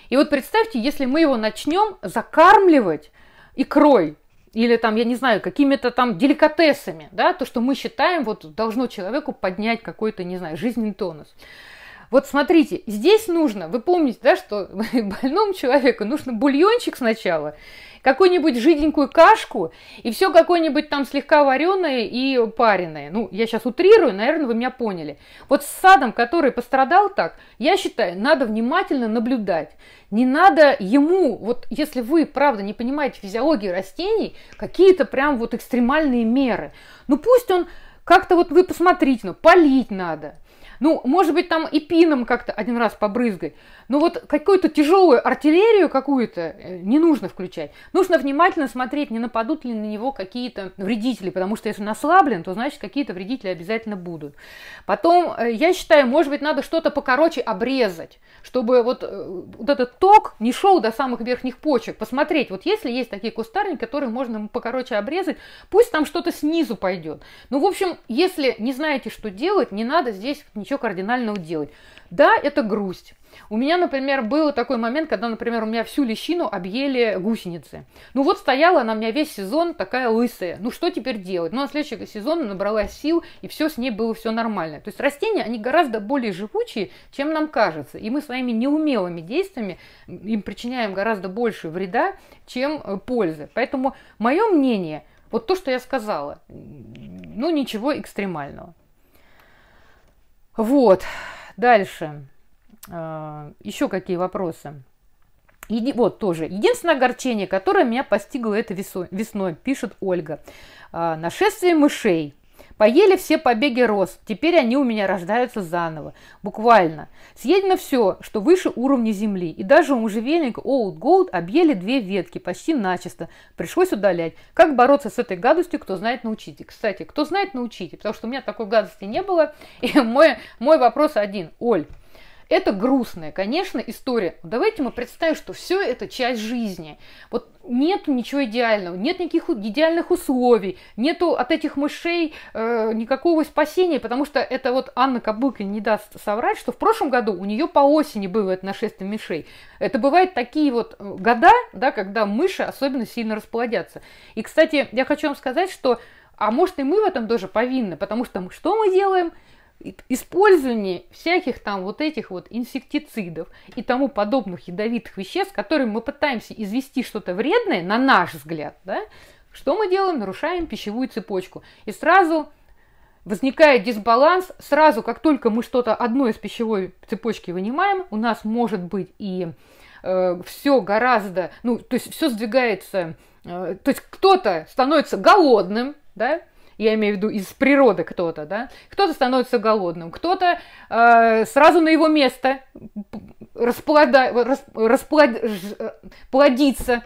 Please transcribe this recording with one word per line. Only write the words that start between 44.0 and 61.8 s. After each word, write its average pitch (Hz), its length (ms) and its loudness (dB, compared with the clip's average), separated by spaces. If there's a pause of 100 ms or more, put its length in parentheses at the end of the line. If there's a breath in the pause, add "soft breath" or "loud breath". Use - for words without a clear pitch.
какую-то 359 420 2
тяжелую 311 580 4
артиллерию 339 600 4
какую-то, 262 520 -2
э, 165 380 -10
не 202 200 2
нужно 285 300 2
включать. 175 440 -12 (200 loud breath)
Нужно 349 260 4
внимательно 294 500 0
смотреть, 254 420 -6
не 220 80 -6
нападут 233 460 -4
ли 240 100 -8
на 214 100 -6
него 214 280 -6
какие-то 202 640 -10
вредители, 208 540 -4
потому 185 260 -4
что - 120 -8
если 214 140 -8
он 208 80 -6
ослаблен, 294 520 2
то, 185 120 -8
значит, 247 260 -6
какие-то 226 320 -6
вредители 190 360 -8
обязательно 208 480 -6
будут. 165 380 -12 (520 loud breath)
Потом, 330 520 2
э, 233 140 0
я 302 220 2
считаю, 294 320 4
может 277 240 2
быть, 285 100 -4
надо 277 220 -2
что-то 320 280 -2
покороче 277 500 0
обрезать, 220 800 -4 (240 soft breath)
чтобы 247 400 2
вот, 247 200 -2
э, 180 400 -10 (160)
вот 233 100 -6
этот 254 300 0
ток 403 400 6
не 233 140 0
шел 381 280 4
до 220 120 -2
самых 247 280 -4
верхних 247 380 -6
почек. 240 400 -2